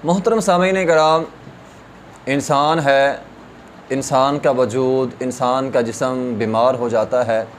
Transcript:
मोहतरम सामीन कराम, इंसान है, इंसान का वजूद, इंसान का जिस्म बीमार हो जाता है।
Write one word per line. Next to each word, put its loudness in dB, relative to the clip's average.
मोहतरम 2
सामीन 2
कराम, 4
इंसान 0
है, 2
इंसान 0
का 2
वजूद, 0
इंसान -2
का 0
जिस्म -4
बीमार 0
हो -4
जाता 0
है। -2